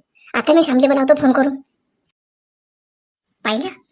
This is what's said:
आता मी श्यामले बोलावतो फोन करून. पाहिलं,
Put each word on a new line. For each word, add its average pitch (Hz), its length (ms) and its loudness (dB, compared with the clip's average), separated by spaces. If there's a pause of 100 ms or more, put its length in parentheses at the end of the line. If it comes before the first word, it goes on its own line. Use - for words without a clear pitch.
(340)
आता 240 200 0
मी 330 80 4
श्यामले 269 260 0
बोलावतो 277 320 2
फोन 262 120 2
करून. 269 240 -2 (1900)
पाहिलं, 233 240 -4 (240)